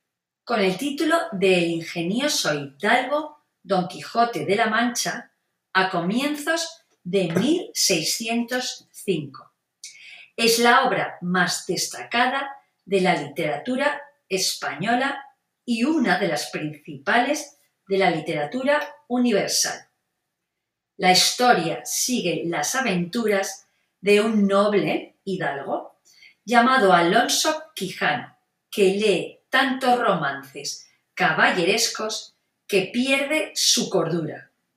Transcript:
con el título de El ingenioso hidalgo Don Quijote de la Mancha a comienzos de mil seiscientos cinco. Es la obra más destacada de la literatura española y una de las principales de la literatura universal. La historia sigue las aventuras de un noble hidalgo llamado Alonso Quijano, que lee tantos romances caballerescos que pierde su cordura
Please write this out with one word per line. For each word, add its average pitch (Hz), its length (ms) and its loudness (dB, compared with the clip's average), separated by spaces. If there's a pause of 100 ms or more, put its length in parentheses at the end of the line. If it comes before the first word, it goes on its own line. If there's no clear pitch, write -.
(420)
con 226 180 -2
el 185 180 2
título 311 400 0 (140)
de 185 260 4
El 170 120 2
ingenioso 175 840 -2
hidalgo 262 880 -2 (180)
Don 180 260 0
Quijote 165 580 -2
de 190 100 2
la 226 120 0
Mancha 240 640 -4 (420)
a - 160 2
comienzos 285 920 -2 (220)
de 180 280 0
mil 269 420 0
seiscientos 233 1160 -2
cinco. - 640 -6 (800)
Es 233 240 2
la 240 260 6
obra - 360 -2
más 175 460 -2
destacada 247 920 -2 (280)
de 190 160 0
la 180 140 4
literatura 175 840 -4 (280)
española 185 960 -2 (400)
y 233 200 -2
una 262 340 2
de 202 100 0
las - 220 -4
principales 202 1080 -4 (300)
de 190 100 0
la 185 120 4
literatura 165 720 -2 (280)
universal. - 800 0 (1120)
La 185 140 4
historia 185 720 2
sigue 175 600 -2
las - 280 -4
aventuras 202 920 -2 (340)
de 208 200 4
un 214 260 4
noble 202 800 2
hidalgo - 760 -6 (460)
llamado 233 480 6
Alonso 240 720 2 (100)
Quijano, - 600 -4 (340)
que 190 240 4
lee 202 460 0 (100)
tantos 254 480 2
romances 147 880 -4 (240)
caballerescos 202 1200 0 (300)
que 185 260 0
pierde 277 600 0
su - 360 0
cordura 156 600 -2 (260)